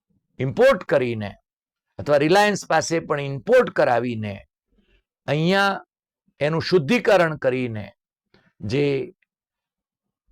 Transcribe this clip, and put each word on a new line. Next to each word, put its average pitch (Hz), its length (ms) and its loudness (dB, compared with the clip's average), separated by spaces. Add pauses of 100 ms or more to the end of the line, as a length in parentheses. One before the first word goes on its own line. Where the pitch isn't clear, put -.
(380)
ઇમ્પોર્ટ 165 460 2
કરીને 120 520 -2 (640)
અથવા 143 180 0
રિલાયન્સ 190 500 2
પાસે 160 340 0
પણ 151 200 -4
ઇમ્પોર્ટ 165 500 0
કરાવીને 117 760 -2 (800)
અહીંયા 190 580 0 (560)
એનું 156 220 -2
શુદ્ધિકરણ 165 720 2
કરીને 123 560 -4 (680)
જે 135 540 -4 (1160)